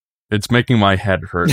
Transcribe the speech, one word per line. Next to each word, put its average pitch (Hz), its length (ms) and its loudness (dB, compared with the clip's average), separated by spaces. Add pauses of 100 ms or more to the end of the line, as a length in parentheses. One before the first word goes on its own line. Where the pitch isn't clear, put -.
(320)
It's 104 160 -2
making 120 300 2
my 98 160 4
head 95 280 -2 (100)
hurt. 87 200 0